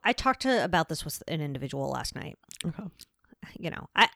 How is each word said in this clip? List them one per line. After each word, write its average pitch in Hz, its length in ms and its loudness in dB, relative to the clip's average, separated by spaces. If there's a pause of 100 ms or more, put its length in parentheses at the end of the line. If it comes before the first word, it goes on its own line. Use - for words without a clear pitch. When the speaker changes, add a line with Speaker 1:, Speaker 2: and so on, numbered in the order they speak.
Speaker 1:
I 233 80 6
talked 254 300 2
to, 254 220 4
about 170 240 2
this 160 160 -6
with - 240 -8
an 160 120 -2
individual 139 500 -4
last 131 240 -4
night. - 220 -10 (280)
Speaker 2:
Okay. 165 180 -4 (760)
Speaker 1:
You 170 120 -6
know, - 260 -12
I, 220 200 8